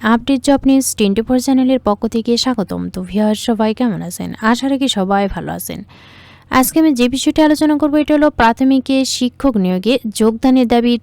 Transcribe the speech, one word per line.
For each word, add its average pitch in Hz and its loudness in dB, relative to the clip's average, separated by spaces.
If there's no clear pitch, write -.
আপডেট 247 0
জব 277 4
নিউজ 269 2
টোয়েন্টি 202 0
ফোর 254 0
চ্যানেলের 262 2
পক্ষ 208 0
থেকে 233 -2
স্বাগতম। 185 -4
তো 185 -10
ভিউয়ার, 214 0
সবাই 220 0
কেমন 220 -2
আছেন? 180 -10
আশা 247 -2
রাখি 269 0
সবাই 196 0
ভালো 165 -8
আছেন। 165 -12
আজকে 254 0
আমি 320 4
যে 247 4
বিষয়টি 302 0
আলোচনা 302 2
করব, 294 0
এটা 302 0
হলো 294 4
প্রাথমিকে 262 2
শিক্ষক 247 -2
নিয়োগে 185 0
যোগদানের 240 2
দাবি 240 2